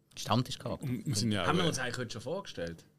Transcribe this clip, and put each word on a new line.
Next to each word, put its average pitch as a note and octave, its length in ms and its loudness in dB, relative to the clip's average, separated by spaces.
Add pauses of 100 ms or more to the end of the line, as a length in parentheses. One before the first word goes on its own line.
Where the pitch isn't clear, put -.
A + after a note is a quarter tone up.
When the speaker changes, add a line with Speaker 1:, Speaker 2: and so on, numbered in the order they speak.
(160)
Speaker 1:
Stammtischcharakter. - 680 0
Speaker 2:
Und B2+ 220 -2
wir B2+ 100 2
sind A2 160 4
ja G2+ 100 4
auch, F2 40 4
Speaker 3:
Haben E3 120 4
wir - 60 4
Speaker 2:
äh, E3 40 6
Speaker 3:
uns - 100 0
eigentlich B2 200 -2
heute B2 140 -4
schon A#2 100 -8
vorgestellt? A2+ 640 -6 (140)